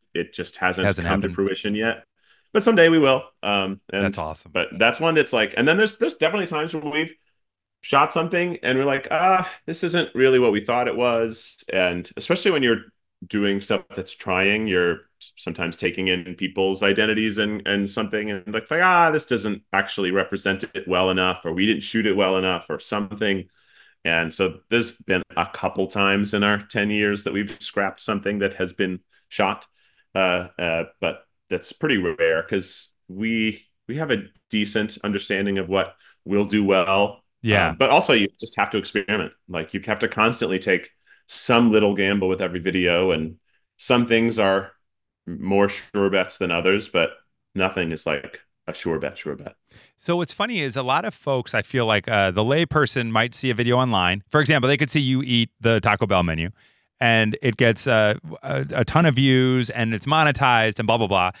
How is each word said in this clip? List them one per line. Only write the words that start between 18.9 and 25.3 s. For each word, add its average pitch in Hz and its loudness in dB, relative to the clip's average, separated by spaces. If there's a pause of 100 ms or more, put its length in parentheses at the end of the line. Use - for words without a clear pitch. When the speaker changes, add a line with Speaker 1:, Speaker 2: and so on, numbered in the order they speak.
Speaker 1:
this 151 -2
doesn't 107 -4 (100)
actually 98 -2
represent 98 -2 (100)
it - -10
well 92 2
enough," 92 0
or, 82 -4
"We 92 0
didn't 107 0
shoot 110 -2
it 98 0
well 95 2
enough," 92 -2
or 73 -6
something. 101 -4 (560)
And 82 0
so - -2 (100)
there's 117 0
been 92 -2 (140)